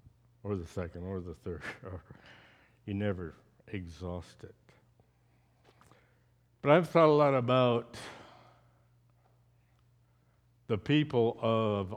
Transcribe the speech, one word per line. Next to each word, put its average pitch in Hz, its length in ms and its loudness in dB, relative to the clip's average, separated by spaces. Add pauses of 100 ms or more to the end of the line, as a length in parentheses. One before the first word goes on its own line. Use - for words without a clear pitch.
(440)
or 101 120 -6
the 87 120 -8
second, 87 360 -10
or 92 160 -8
the 87 140 -10 (100)
third. 80 200 -10 (200)
<laughs> 92 160 -14 (880)
You 104 100 -6
never 95 400 -4 (320)
exhaust 87 760 -12
it. - 120 -20 (2000)
But 139 100 2
I've 165 180 6
thought 165 180 6
a 156 60 6
lot 147 220 4
about 123 600 2 (2750)
the 113 100 -2
people 135 640 0
of 110 560 0